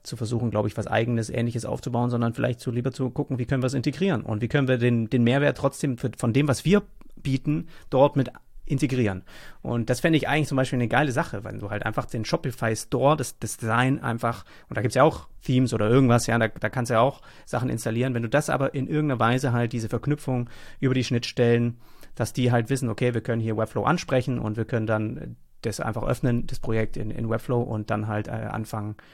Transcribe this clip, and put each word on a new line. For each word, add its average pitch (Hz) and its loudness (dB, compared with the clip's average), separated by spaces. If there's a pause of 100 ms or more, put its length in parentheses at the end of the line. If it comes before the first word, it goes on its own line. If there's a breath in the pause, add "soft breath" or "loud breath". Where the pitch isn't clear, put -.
zu - -10
versuchen, 117 -2
glaub 107 2
ich, 104 -4
was 110 -4
Eigenes, 113 0
Ähnliches 117 -2
aufzubauen, 120 -2
sondern 117 0
vielleicht 123 -2
so - -6
lieber 123 -2
zu 127 -4
gucken, 139 -4
wie 120 -4
können 131 0
wir 127 2
es 127 -2
integrieren 143 0
und 110 -4
wie 120 0
können 139 2
wir 127 4
den, 117 2
den 120 4
Mehrwert 135 4
trotzdem 139 -2
für, 127 -4
von 131 0
dem, 143 4
was 147 0
wir 190 6 (340)
bieten, 147 -2 (240 loud breath)
dort 139 6
mit 131 2 (340)
integrieren. 123 0 (400 loud breath)
Und 120 -2
das 123 0
fände 165 4
ich - -2
eigentlich 147 0
zum 139 -4
Beispiel 131 0
eine 120 2
geile 127 2
Sache, 117 -4
wenn 104 -8
du 104 -8
halt 104 -4
einfach 110 -4
den 113 -6
Shopify 120 -2
Store, 135 2
das, 151 -6
das - -6
Design 120 2
einfach, 117 -4 (220 loud breath)
und - -10
da 110 -2
gibt's 117 0
ja 127 6
auch - 2 (160)
Themes 127 2
oder 104 2
irgendwas, 120 6
ja, 117 2
da, 113 4
da - -4
kannst 117 -4
du 127 2
ja 110 6
auch 131 2 (240 loud breath)
Sachen 127 -2
installieren. 120 -2
Wenn 117 -2
du 113 -4
das 143 2
aber 135 0
in 135 -2
irgendeiner 151 0
Weise 120 2
halt 120 0
diese 113 -4
Verknüpfung 127 -2 (300 loud breath)
über 127 2
die 131 2
Schnittstellen, 120 2 (380 loud breath)
dass - -4
die 123 2
halt 120 2
wissen, 131 0
okay, 120 0
wir 113 -2
können 113 -2
hier 110 -2
Webflow 110 -2
ansprechen 135 0
und 110 -4
wir 117 -2
können 110 -2
dann 113 -2 (240)
das - -4
einfach 110 -4
öffnen, 120 0
das - -2
Projekt 110 0
in, 110 -4
in 113 -4
Webflow 120 0
und 107 -4
dann 107 -2
halt, 107 -2
äh, - -8
anfangen, 110 -6 (180 loud breath)